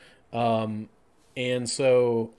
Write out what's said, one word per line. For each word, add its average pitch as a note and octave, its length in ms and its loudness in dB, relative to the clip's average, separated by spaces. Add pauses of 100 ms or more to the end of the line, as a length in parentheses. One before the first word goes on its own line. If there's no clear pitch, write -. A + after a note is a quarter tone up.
(320)
Um, A2 560 -2 (480)
and B2 340 -4
so, A#2+ 680 2